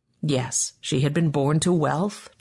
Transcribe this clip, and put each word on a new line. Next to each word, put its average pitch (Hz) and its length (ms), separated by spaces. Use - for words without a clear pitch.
Yes, 131 580
she 139 220
had 147 120
been 165 180
born 147 280
to 175 140
wealth, 156 560